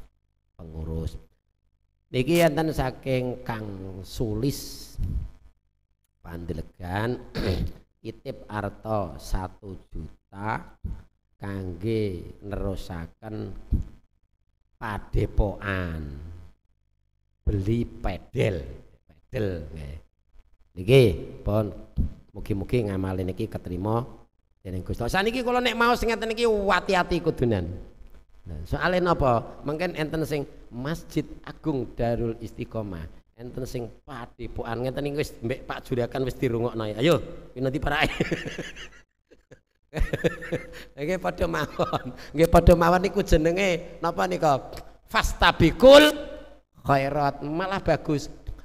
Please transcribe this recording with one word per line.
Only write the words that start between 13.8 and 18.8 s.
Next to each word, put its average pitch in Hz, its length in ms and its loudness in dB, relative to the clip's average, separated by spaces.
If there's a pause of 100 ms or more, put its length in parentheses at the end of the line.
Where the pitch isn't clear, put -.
padepokan 98 1300 -2 (1400)
beli 104 420 0
pedel, 104 720 -4 (480)